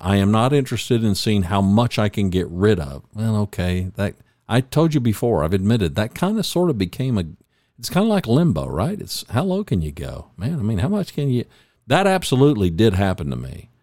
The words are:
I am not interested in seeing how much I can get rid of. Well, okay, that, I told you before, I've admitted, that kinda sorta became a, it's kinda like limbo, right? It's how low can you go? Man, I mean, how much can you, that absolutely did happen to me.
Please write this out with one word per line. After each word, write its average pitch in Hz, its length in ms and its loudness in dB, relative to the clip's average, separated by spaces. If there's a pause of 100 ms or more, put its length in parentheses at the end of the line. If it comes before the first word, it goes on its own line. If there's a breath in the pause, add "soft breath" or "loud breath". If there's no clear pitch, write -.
I 98 160 0
am 98 140 4
not 113 200 2
interested 123 500 0
in 104 140 2
seeing 104 280 0
how 98 180 0
much 104 360 2
I 104 120 0
can 101 200 -2
get 90 200 -2
rid 95 280 2
of. 69 260 -10 (100)
Well, 110 240 -2
okay, 92 580 -2
that, 98 200 -4 (340)
I 117 100 2
told 151 340 0
you 151 60 0
before, 110 460 0
I've 85 80 0
admitted, 98 420 0
that 107 180 -4
kinda 202 300 -2
sorta 175 300 0
became 110 440 -2
a, 90 60 0 (560)
it's 117 100 -10
kinda 202 200 0
like 196 180 0
limbo, 113 400 2
right? 101 320 -4
It's - 300 -10
how 143 160 -2
low 190 180 -2
can 98 180 -2
you 76 120 -6
go? - 420 -12
Man, 139 240 -6
I 104 40 -4
mean, 107 160 0
how 123 100 0
much 202 240 -2
can 143 160 -2
you, 123 160 0 (400 soft breath)
that 180 220 2
absolutely 139 600 4
did 95 260 4
happen 92 340 0
to 64 80 -4
me. 64 320 -12 (140)